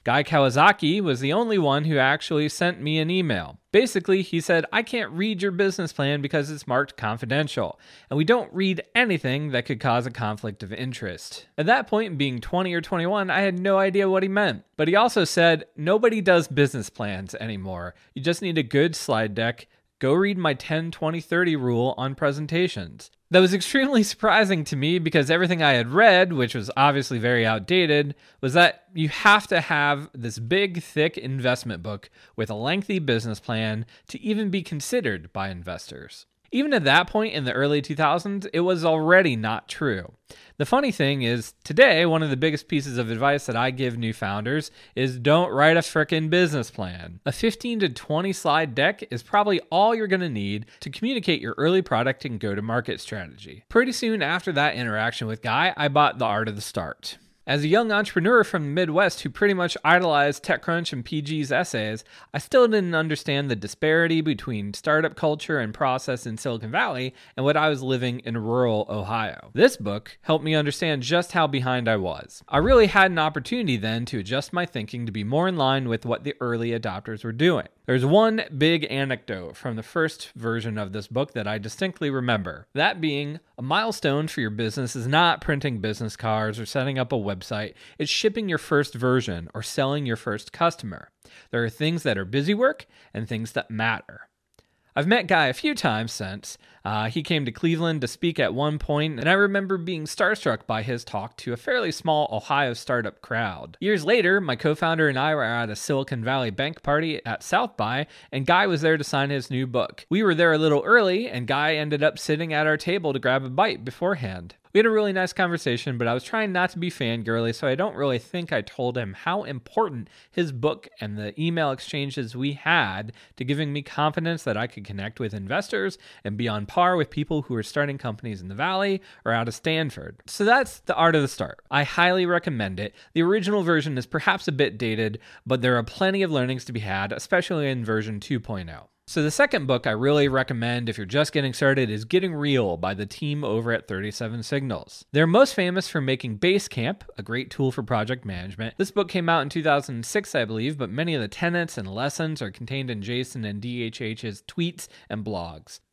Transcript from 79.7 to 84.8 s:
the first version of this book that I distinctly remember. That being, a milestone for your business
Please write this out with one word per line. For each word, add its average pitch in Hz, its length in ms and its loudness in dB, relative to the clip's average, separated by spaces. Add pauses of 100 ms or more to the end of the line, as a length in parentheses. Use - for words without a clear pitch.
the 110 80 -8
first - 520 -4
version 113 440 -2
of 95 140 -6
this 104 120 -6
book 131 280 -4
that 104 140 -4
I 107 120 -2
distinctly 151 500 -4
remember. 120 640 -2
That 180 260 0
being, 147 400 -2 (200)
a - 20 -10
milestone 156 640 0
for 151 140 -6
your 110 80 0
business 113 460 -4